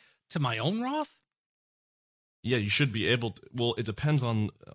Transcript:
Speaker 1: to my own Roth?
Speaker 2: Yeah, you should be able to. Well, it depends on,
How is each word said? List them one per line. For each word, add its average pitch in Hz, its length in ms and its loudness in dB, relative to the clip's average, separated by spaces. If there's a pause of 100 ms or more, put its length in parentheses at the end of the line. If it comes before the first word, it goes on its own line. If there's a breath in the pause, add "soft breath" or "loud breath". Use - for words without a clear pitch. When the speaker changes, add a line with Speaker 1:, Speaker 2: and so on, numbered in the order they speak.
(300 soft breath)
Speaker 1:
to - 80 -4
my 127 180 0
own 165 240 0
Roth? 277 400 -4 (1200)
Speaker 2:
Yeah, 120 140 2
you 104 140 2
should 131 240 2
be 107 140 -2
able 117 240 0
to. - 100 -20 (100)
Well, 120 240 0
it 120 80 -4
depends 135 400 0
on, 110 240 0 (260)